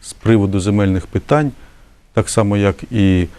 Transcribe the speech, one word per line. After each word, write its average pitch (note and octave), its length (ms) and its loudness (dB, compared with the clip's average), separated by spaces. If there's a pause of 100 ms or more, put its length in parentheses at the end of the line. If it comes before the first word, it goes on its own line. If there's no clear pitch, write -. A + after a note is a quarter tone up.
з - 120 -20
приводу G2+ 460 0
земельних G2 480 0
питань, C#3+ 440 -2 (640)
так G#2+ 160 -2
само, G#2 280 0
як G2+ 340 0
і F#2+ 360 2 (120)